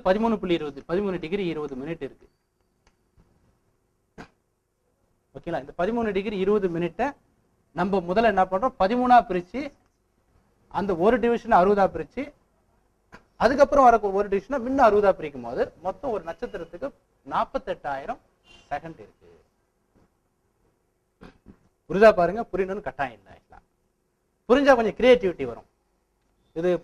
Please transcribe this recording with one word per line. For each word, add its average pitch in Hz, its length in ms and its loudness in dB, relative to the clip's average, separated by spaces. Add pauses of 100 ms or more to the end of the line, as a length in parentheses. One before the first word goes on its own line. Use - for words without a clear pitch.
பதிமூணு 214 340 2
புள்ளி 170 160 -2
இருபது, 143 320 -10
பதிமூணு 185 340 -4
டிகிரி 185 280 -6
இருபது 151 320 -8
மினிட் 160 240 -12
இருக்கு. - 200 -20 (3000)
ஓகேங்களா? 156 300 -8
இந்த 147 160 -20
பதிமூணு 226 360 -2
டிகிரி 208 280 -4
இருபது 196 300 0
மினிட்டை 170 320 -4 (720)
நம்ம 190 320 -2
முதல்ல 208 240 2
என்ன 190 180 2
பண்றோம்? 240 320 -2
பதிமூணா 247 340 4 (140)
பிரிச்சு 180 300 -6 (1200)
அந்த 196 120 -2 (120)
ஒரு 240 180 4
டிவிஷன் 233 380 2
அறுபதா 196 340 4
பிரிச்சு, 165 300 -10 (1200)
அதுக்கப்புறம் 277 420 4
வர 233 120 8 (200)
ஒரு 208 140 0
டிவிஷனை 226 340 -4
முன்ன 269 220 2
அறுபதா 202 320 4
பிரிக்கும் 143 280 -10
போது 156 160 -4 (220)
மொத்தம் 190 300 -6
ஒரு 180 120 -8
நட்சத்திரத்துக்கு 180 640 -12 (360)
நாற்பத்தெட்டாயிரம் 165 960 -8 (500)
செகண்ட் 156 340 -12
இருக்கு. - 260 -20 (2500)
புரிதா 202 320 6
பாருங்க, 190 320 -2
புரியணும்னு 190 360 -6
கட்டாயம் 127 300 -8
இல்லை. - 180 -20
ஆக்சுவலா - 260 -20 (840)
புரிஞ்சா 277 320 6
கொஞ்சம் 214 200 -4
கிரியேட்டிவிட்டி 196 520 4
வரும். 110 160 -18 (920)
இது 175 120 0 (140)